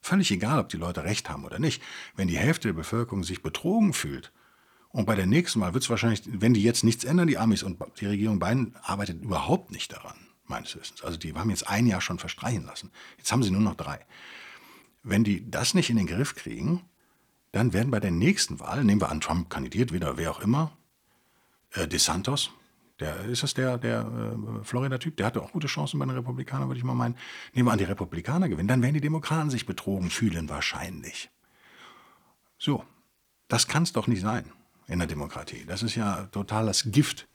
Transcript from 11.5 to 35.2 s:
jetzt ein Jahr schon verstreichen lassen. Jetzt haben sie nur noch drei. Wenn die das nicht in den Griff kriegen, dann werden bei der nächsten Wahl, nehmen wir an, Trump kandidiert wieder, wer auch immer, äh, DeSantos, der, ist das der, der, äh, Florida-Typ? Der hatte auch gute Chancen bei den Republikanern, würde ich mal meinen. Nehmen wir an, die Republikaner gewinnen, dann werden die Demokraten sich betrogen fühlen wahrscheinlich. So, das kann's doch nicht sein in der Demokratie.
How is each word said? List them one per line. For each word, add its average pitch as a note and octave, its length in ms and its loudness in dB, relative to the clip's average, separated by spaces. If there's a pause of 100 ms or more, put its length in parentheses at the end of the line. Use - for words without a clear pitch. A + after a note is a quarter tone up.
jetzt - 180 -2
ein G#2+ 180 4
Jahr F#2+ 140 4
schon F2 180 -4
verstreichen G#2+ 460 -4
lassen. - 260 -14 (280)
Jetzt - 120 -4
haben C3+ 120 4
sie G#2 80 4
nur F#2+ 100 2
noch G#2 140 2
drei. C#2+ 260 -8 (1000)
Wenn A2 220 4
die G#2 260 0
das A#2 220 0
nicht F3+ 160 4
in A#2 80 2
den G2 100 2
Griff B2+ 280 -2
kriegen, C#3+ 480 -4 (680)
dann G#2+ 200 4
werden G#3+ 180 4
bei A2 100 2
der G2+ 100 0
nächsten F2+ 500 2
Wahl, C3+ 240 -2
nehmen G#2 160 6
wir F2+ 80 2
an, D#2 140 -4
Trump E2 260 0
kandidiert E2 460 -2
wieder, D#2 240 -2
wer D#2+ 120 -2
auch - 100 -8
immer, C#3+ 320 2 (1000)
äh, E2 180 -2
DeSantos, F#2 640 0 (480)
der, D#2+ 260 -6
ist A#2+ 180 -2
das C#3+ 120 -2
der, B2+ 240 0
der, A#2 240 0
äh, A2 600 -6
Florida-Typ? C3 540 -2
Der G2 80 0
hatte A2+ 160 0
auch - 120 -12
gute D3+ 160 -4
Chancen D3 300 -4
bei C#3 60 -2
den C3 100 -2
Republikanern, B2+ 540 -4
würde C3 80 -4
ich B2 80 -4
mal B2 100 0
meinen. A#2+ 220 0 (380)
Nehmen B2 140 6
wir A2+ 40 6
an, A2 60 4
die G2 60 2
Republikaner G2 680 0
gewinnen, F2+ 180 0
dann B2+ 140 4
werden B2+ 100 4
die D3+ 80 2
Demokraten D3+ 480 0
sich B2 160 -2
betrogen F#2 460 -2
fühlen E2 400 0
wahrscheinlich. - 800 -6 (1300)
So, C#3 260 0 (640)
das - 200 2
kann's E3 260 2
doch A2+ 120 0
nicht A2+ 140 2
sein A2 320 -2 (340)
in F2+ 120 -2
der E2 100 0
Demokratie. D2 560 -8